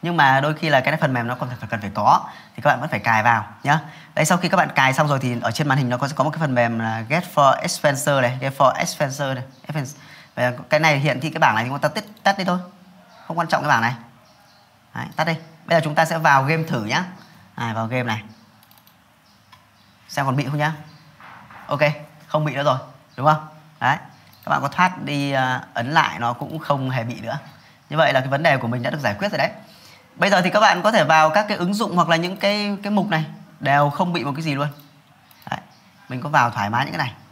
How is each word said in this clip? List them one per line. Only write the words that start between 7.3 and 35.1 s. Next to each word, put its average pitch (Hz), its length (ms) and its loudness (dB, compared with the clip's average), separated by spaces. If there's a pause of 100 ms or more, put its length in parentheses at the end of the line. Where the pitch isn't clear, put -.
for 139 180 6
Expander 143 680 0
này, 127 180 0
Get 135 180 -4
for 131 140 6
Expander 139 640 -4
này, 123 100 -10 (180)
Expander. 151 340 -8 (380)
Và 123 180 0 (180)
cái 151 100 4
này 156 180 4
hiện 135 220 0
thị 147 100 -4
cái 151 80 -8
bảng 139 160 4
này 113 100 2
thì 127 60 -4
chúng 143 80 -4
ta 147 100 0
tắt, 208 160 -6 (180)
tắt 196 160 2
đi 185 60 -4
thôi. 180 140 0 (680)
Không 160 120 -6
quan 165 100 -2
trọng 147 140 0
cái 147 60 -2
bảng 120 140 4
này. 120 120 0 (1000)
Đấy, - 120 -8 (100)
tắt 160 80 -2
đi. 165 100 -2 (300)
Bây 165 140 2
giờ 156 60 0
chúng 151 100 -4
ta 160 100 4
sẽ 165 140 -4
vào 139 260 4
game 160 180 0
thử 143 220 -4
nhá. 143 200 -2 (520)
Này, 117 180 -6
vào 113 120 -4
game 127 160 -2
này. 110 200 -4 (1900)
Xem 139 180 -4
còn 131 100 0
bị 135 80 0
không 147 140 -4
nhá. 151 140 0 (920)
Ok, 143 140 -2 (460)
không 156 180 0
bị 135 100 -4
nữa 139 100 -2
rồi, 131 140 2 (380)
đúng 127 100 0
không? 151 220 2 (320)
Đấy. 135 160 2 (480)
Các - 60 -6
bạn 147 120 0
có 139 60 -4
thoát 180 340 0
đi, 139 300 -4
ờ, 127 280 0 (140)
ấn 120 160 -4
lại 160 280 2
nó 120 140 -2
cũng 151 260 -8
không 131 320 -4
hề 127 140 -4
bị 117 160 -8
nữa. 113 180 -8 (520)
Như 147 60 -6
vậy 147 160 4
là 135 80 4
cái 131 80 -6
vấn 147 140 -2
đề 151 140 4
của 120 120 -4
mình 120 140 -4
đã 135 80 -2
được 151 100 -8
giải 110 180 -2
quyết 202 140 -4
rồi 151 60 -4
đấy. 160 120 0 (680)
Bây 190 140 2
giờ 190 120 4
thì 180 80 2
các 208 100 4
bạn 180 220 6
có 214 100 4
thể 190 120 4
vào 156 260 6
các 208 180 2
cái 214 80 -2
ứng 175 180 -2
dụng 196 220 -2
hoặc 165 120 2
là 165 80 4
những 180 200 -4
cái, 208 460 -2
cái 202 80 -6
mục 202 180 0
này 160 160 0 (360)
đều 143 300 2
không 180 220 -2
bị 165 120 -2
một 139 120 -4
cái 160 60 -8
gì 151 120 -4
luôn. 143 140 -2 (840)